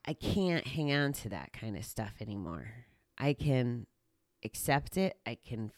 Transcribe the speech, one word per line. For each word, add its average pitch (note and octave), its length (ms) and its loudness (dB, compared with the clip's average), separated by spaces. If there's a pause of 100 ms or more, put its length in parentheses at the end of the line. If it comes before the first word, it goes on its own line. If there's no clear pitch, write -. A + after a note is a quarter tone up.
I D#3 100 -2
can't F3+ 520 2
hang D3 260 2
on C#3+ 220 4
to - 160 -8
that D#2+ 220 -8
kind A2 240 -6
of G#2 80 -8
stuff G#2+ 360 -6
anymore. G2+ 520 -6 (460)
I C#3+ 160 4
can B2 520 2 (560)
accept - 540 0
it. F#3+ 200 2 (100)
I A2+ 100 -4
can A2 420 -6